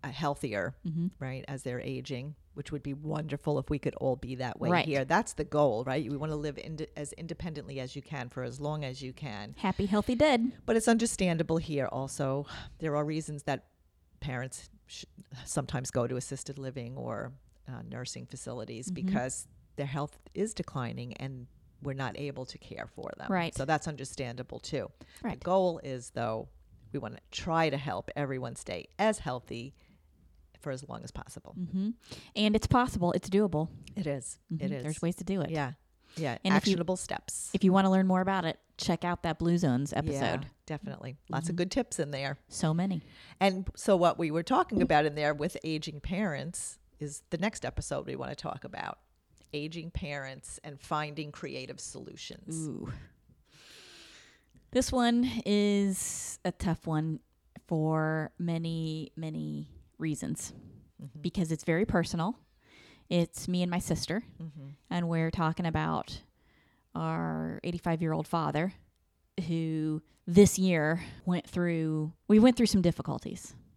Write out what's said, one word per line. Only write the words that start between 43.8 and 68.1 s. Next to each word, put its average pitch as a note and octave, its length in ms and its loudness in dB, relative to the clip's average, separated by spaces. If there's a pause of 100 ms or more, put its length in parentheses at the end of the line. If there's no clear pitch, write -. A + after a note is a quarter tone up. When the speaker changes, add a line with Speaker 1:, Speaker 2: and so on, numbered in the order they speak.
Speaker 1:
what E3+ 220 6
we E3 140 2
were E3 100 2
talking C4 400 4
about D#3 240 6
in D3 80 2
there D3 220 2
with D3 280 -2
aging D#3 360 -4
parents E3+ 800 -4 (200)
is D3 300 -8
the E3 80 -2
next G3+ 260 -2
episode C3+ 440 -4
we C3+ 80 -6
wanna C3 180 -6
talk - 300 -8
about. - 340 -8 (560)
Aging D#3+ 380 -8
parents C3+ 720 -8
and C#3+ 160 -14
finding D3+ 520 -4
creative C3 480 -10
solutions. - 880 -10
Speaker 2:
Ooh. - 240 -8 (1800)
This B3+ 200 2
one B3 380 4 (160)
is G3+ 1000 2
a F3+ 80 0
tough - 340 -2
one D#3 340 0 (480)
for D#3 720 2
many, E3 800 -2
many D3+ 540 -6 (280)
reasons - 560 -4 (500)
Speaker 1:
Mm-hmm. C#3+ 180 -14
Speaker 2:
because E3+ 300 0
it's D#3 140 -2
very F3 200 4
personal. E3+ 540 2 (680)
It's F3 400 0
me F3+ 120 2
and F3 80 2
my F3 100 0
sister, F3 440 -2 (180)
Speaker 1:
Mm-hmm. D3 280 -12 (200)
Speaker 2:
and F3 200 0
we're E3 200 2
talking E3 360 0
about D#3+ 560 -2 (720)
our D#3+ 680 -2
eighty-five-year-old E3 640 0